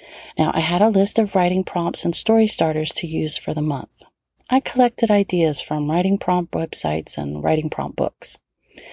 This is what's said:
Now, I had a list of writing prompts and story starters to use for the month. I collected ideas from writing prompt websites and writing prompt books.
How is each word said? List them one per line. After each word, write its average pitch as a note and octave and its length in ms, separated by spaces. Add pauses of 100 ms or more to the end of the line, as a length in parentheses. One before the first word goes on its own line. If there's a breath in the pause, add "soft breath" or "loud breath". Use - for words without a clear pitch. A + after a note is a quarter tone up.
(360 loud breath)
Now, - 160
I - 80
had E3+ 220
a A3 60
list G3 320
of G#3 140
writing F3+ 280
prompts - 420
and E3+ 100
story A3+ 340
starters D#3 460
to - 120
use D#3 300
for - 180
the D3+ 80
month. D3+ 280 (600)
I C4 100
collected B3 500
ideas F3+ 500
from D3 300
writing F3+ 280
prompt F3+ 340
websites D#3+ 640
and D3 260
writing D#3 280
prompt - 260
books. - 420 (540 loud breath)